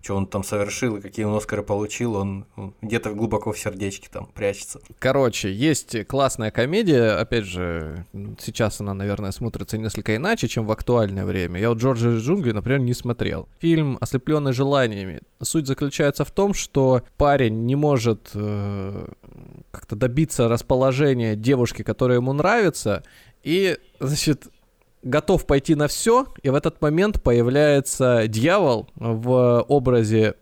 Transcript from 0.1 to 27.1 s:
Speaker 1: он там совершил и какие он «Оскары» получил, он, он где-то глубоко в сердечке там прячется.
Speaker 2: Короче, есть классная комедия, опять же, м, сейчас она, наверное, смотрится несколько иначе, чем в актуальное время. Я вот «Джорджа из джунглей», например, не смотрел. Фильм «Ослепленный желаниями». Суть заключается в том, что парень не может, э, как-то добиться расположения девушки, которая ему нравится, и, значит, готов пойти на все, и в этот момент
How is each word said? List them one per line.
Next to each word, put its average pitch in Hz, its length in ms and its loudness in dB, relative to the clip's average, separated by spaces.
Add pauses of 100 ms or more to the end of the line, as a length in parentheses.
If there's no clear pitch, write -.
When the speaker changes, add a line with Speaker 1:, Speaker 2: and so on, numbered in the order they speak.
Speaker 1:
он 98 100 -2
там 98 180 -6
совершил 104 520 -4
и 98 40 -10
какие 98 260 -8
он 104 100 0
«Оскары» 104 260 -4
получил, 107 520 -4
он, 98 320 -4 (100)
он 98 160 -12 (100)
где-то 113 320 -4
глубоко 107 380 -2
в - 60 -10
сердечке 98 520 -8
там - 240 -12
прячется. - 460 -6 (180)
Speaker 2:
Короче, 127 540 0
есть 120 540 -2
классная 131 440 0
комедия, 127 680 2
опять 117 240 -2
же, 87 680 -6
м, 104 260 -12
сейчас 110 400 -2
она, 101 140 -6
наверное, 98 380 -4
смотрится 110 440 -8
несколько 107 400 -4
иначе, 175 320 -2
чем 113 180 -4
в 107 60 -2
актуальное 104 540 0
время. 90 340 -4
Я 110 100 0
вот 117 80 0
«Джорджа 120 320 2
из 113 120 0
джунглей», 143 320 0
например, 123 260 0
не 123 140 0
смотрел. - 540 -6 (120)
Фильм 156 400 2
«Ослепленный 139 520 -2
желаниями». 117 680 0 (220)
Суть 151 240 -2
заключается 143 580 -2
в - 60 -14
том, 196 240 0
что 131 480 2 (160)
парень 127 480 2
не 131 100 0
может, 131 580 0
э, 101 720 -6 (640)
как-то - 260 -10
добиться 123 520 2
расположения 127 840 2
девушки, 120 480 0
которая 123 360 2
ему 127 140 0
нравится, 165 680 0 (400)
и, 175 340 0 (220)
значит, 147 480 -2 (560)
готов 151 440 0
пойти 147 280 2
на 147 140 2
все, 247 380 2 (180)
и 139 60 2
в 131 40 2
этот 151 260 -2
момент 170 420 2